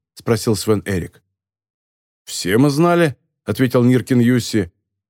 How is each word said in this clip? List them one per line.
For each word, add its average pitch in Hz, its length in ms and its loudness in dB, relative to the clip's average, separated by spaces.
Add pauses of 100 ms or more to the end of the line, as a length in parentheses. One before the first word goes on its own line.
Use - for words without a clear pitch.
(140)
спросил 110 420 -2
Свен 104 300 -2
Эрик. 92 380 -8 (1000)
«Все 95 340 -4
мы 147 100 4
знали», — 170 460 2 (280)
ответил 123 400 0
Ниркин 123 360 2
Юсси. 113 520 0 (380)